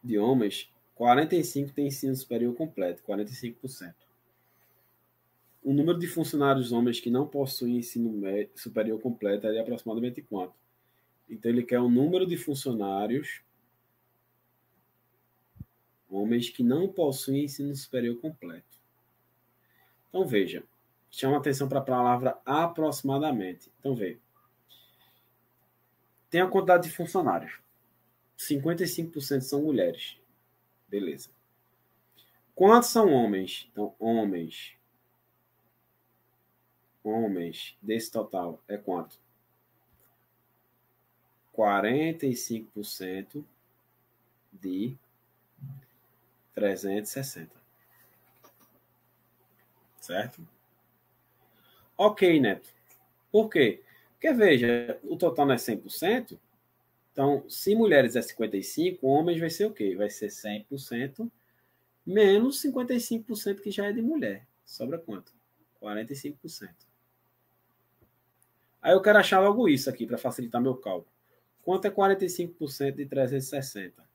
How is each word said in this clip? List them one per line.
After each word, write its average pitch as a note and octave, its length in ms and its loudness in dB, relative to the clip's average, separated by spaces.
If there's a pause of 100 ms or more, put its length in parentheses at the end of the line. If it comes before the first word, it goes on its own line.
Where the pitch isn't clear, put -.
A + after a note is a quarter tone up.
de A#2 140 -2
homens, A2 500 0 (280)
quarenta C#3 400 4
e D#3+ 80 0
cinco C#3 280 -6
têm C#3+ 140 -2
ensino C3+ 300 -4
superior A#2+ 400 -4
completo, F#2+ 480 -6
quarenta G#2 260 -6
e B2+ 60 -12
cinco A#2 240 -12
por C3+ 80 -12
cento. - 360 -18 (1600)
O C#3 100 -2
número D#3 240 2
de E3 120 -4
funcionários C#3 640 0
homens A#2+ 260 0
que - 100 -8
não B2+ 160 0
possuem C3+ 520 -4
ensino A#2 340 -4
mé-, G2+ 460 -4
superior A2 440 -4
completo G#2+ 460 -4
é G#2+ 60 0
de A2+ 80 -2
aproximadamente A#2 600 -6
quanto? F#2+ 360 -10 (760)
Então, A2+ 220 -4
ele A#2+ 100 2
quer A#2+ 160 0
o B2 100 2
número D#3+ 380 4
de F3 100 -4
funcionários A2+ 1040 -4 (2750)
homens A2+ 400 0
que - 140 -4
não D3+ 240 2
possuem C#3 560 -2
ensino C#3+ 320 -8
superior A#2+ 420 -4
completo. F2 540 -14 (1400)
Então, F#3 180 0
veja, F#2+ 380 0 (480)
chama C#3 260 0
atenção C#3 300 -2
pra C3+ 120 0
palavra B2 640 2
aproximadamente. C#3 1300 -2
Então, C#3 160 -4
veja. F#2+ 240 -6 (2000)
Tem E3+ 120 2
a F#3 80 4
quantidade F3 400 4
de D#3+ 60 -12
funcionários. E3 680 -2 (760)
Cinquenta D#3+ 460 -2
e E3+ 60 -2
cinco E3 240 -6
por D3+ 100 -8
cento C3+ 220 -2
são C#3+ 180 -2
mulheres. A2 560 -2 (680)
Beleza. F#2+ 420 -6 (1200)
Quantos A3 360 8
são G#3 220 6
homens? G#2 580 0
Então, G#2 280 -6
homens. G#2 760 -2 (2250)
Homens G2+ 800 -4
desse A2 300 -4
total F2+ 580 -6
é G2+ 80 -6
quanto? F2 420 -8 (2250)
Quarenta A#2+ 760 2
e B2+ 100 0
cinco A2 360 -8
por G#2 120 -10
cento F#2+ 600 -10 (1080)
de G2 440 -6 (1600)
trezentos G2+ 560 -2
e - 40 -12
sessenta. C3 480 -12 (2500)
Certo? G2+ 440 -6 (1500)
Ok, F3 440 6
Neto. G#2 280 0 (640)
Por G#3+ 180 4
quê? C3+ 340 4 (320)
Porque, D#4+ 180 0
veja, A#2+ 720 4
o - 120 -6
total D3+ 300 2
não C3+ 80 6
é A#2 40 0
cem - 180 -4
por - 140 -12
cento. A3 500 -2 (720)
Então, C#3 360 0
se - 260 0
mulheres D3 420 6
é A#2 60 0
cinquenta - 340 -4
e F#2+ 60 -2
cinco, E3+ 440 -4
homens D#3+ 320 2
vai E3 120 -2
ser G3+ 160 -2
o A3 60 -4
quê? G2 220 -4
Vai G#2 140 -2
ser G#2 220 -8
cem G#2+ 340 -10
por C#3 140 -12
cento C#3 520 -8 (760)
menos G#3 540 4
cinquenta B3+ 340 -2
e A#3+ 60 0
cinco A3+ 260 -6
por A3 100 -6
cento G3+ 260 -6
que G#3 80 -8
já G3+ 160 -4
é G#3 60 -2
de A3+ 80 -2
mulher. A3+ 460 -4 (180)
Sobra C3+ 340 -8
quanto? G#2 340 -14 (460)
Quarenta G#2+ 340 -8
e C#3 40 -10
cinco C#3+ 240 -12
por E3+ 80 -16
cento. - 380 -18 (1900)
Aí - 140 4
eu F#3 80 6
quero G#3 160 10
achar F#3+ 220 6
logo G3+ 280 6
isso C3+ 200 4
aqui A#2 180 -4
pra A#2 120 -4
facilitar B2 420 -4
meu B2+ 140 2
cálculo. F#2 380 -8 (500)
Quanto F#3 220 0
é G3+ 60 2
quarenta G3 340 2
e F3+ 40 -2
cinco F3 260 -6
por D3 180 -8
cento C#3 240 -2
de C#3+ 100 -6
trezentos C3+ 400 0
e - 40 -10
sessenta? C3 520 -10 (120)